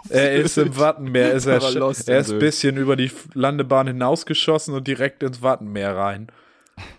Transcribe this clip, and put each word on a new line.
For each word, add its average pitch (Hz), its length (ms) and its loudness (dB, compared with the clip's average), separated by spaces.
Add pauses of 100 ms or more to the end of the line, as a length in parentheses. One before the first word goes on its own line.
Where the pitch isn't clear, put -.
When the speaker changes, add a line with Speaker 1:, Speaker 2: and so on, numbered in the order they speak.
Speaker 1:
Er 139 240 2
ist 151 220 0
Speaker 2:
Sylt. 147 120 4
Speaker 1:
im 131 100 -6
Wattenmeer, 131 540 2
ist 131 140 0
er, 135 100 4
Speaker 2:
Er 123 60 4
war 131 100 0
lost 135 380 -2
Speaker 1:
er 123 60 4
Speaker 2:
in 139 60 4
Speaker 1:
ist - 60 -2
ein - 40 -4
Speaker 2:
Sylt. 107 100 0
Speaker 1:
bisschen 147 360 2
über 135 200 2
die 127 80 0
F-, - 280 -10
Landebahn 135 540 0
hinausgeschossen 151 880 -2
und 135 100 -8
direkt 135 380 -4
ins 127 180 -6
Wattenmeer 104 540 -2
rein. 101 320 -4 (720)